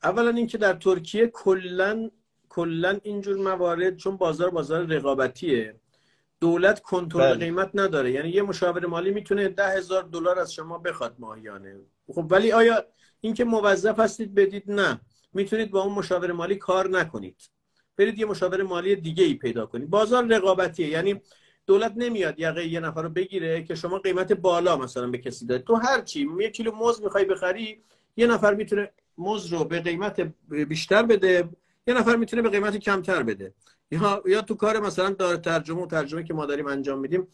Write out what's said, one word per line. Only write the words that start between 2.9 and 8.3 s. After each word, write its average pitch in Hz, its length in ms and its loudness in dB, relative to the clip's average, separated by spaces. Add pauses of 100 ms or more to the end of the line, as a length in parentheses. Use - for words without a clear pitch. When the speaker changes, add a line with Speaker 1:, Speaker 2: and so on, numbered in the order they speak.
Speaker 1:
اینجور 202 340 -4
موارد، 180 600 0
چون 196 200 -6
بازار 175 320 0
بازار 165 360 -2
رقابتیه، 135 920 0 (640)
دولت 180 400 4
کنترل 170 420 -2
Speaker 2:
بله. 135 240 4
Speaker 1:
قیمت 185 280 -2
نداره. 156 380 0
یعنی 151 180 -2
یه 190 120 2